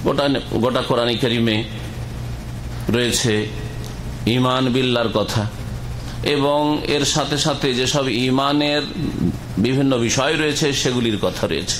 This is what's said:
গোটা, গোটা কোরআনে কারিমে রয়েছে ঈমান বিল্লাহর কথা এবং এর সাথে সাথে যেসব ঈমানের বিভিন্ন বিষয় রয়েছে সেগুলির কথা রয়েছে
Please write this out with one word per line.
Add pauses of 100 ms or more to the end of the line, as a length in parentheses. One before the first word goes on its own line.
গোটা, (260)
গোটা
কোরআনে
কারিমে (1200)
রয়েছে (800)
ঈমান
বিল্লাহর
কথা (760)
এবং
এর
সাথে
সাথে
যেসব
ঈমানের (760)
বিভিন্ন
বিষয়
রয়েছে
সেগুলির
কথা
রয়েছে